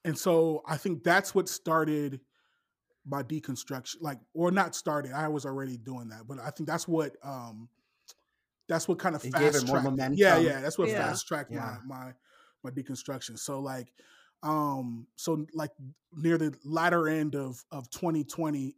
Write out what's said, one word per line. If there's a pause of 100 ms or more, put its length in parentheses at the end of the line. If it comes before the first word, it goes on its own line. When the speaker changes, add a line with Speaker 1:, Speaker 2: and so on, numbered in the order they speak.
Speaker 1:
and
so
I
think
that's
what
started (840)
my
deconstruction,
like, (140)
or
not
started,
I
was
already
doing
that,
but
I
think
that's
what,
um, (1000)
that's
what
kind
of
Speaker 2:
It
gave
it
more
Speaker 1:
fast-tracked
it.
Speaker 2:
momentum.
Speaker 1:
Yeah,
yeah,
that's
what
Speaker 3:
Yeah.
Speaker 1:
fast-tracked
Speaker 2:
Yeah.
Speaker 1:
my, (120)
my, (500)
my
deconstruction.
So,
like, (480)
um,
so,
like, (420)
near
the (120)
latter
end
of,
of
twenty
twenty